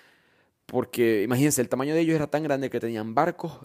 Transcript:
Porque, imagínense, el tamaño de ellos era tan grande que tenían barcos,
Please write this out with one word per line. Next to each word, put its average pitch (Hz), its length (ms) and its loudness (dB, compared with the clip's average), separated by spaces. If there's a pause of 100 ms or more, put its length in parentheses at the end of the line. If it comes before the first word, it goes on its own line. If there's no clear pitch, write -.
(640)
Porque, 113 560 2
imagínense, 127 400 2
el 117 80 -2
tamaño 135 240 -2
de 160 80 4
ellos 160 140 2
era 151 100 0
tan 147 160 -2
grande 135 300 -2
que 120 80 -2
tenían 113 340 -6
barcos, 160 520 -2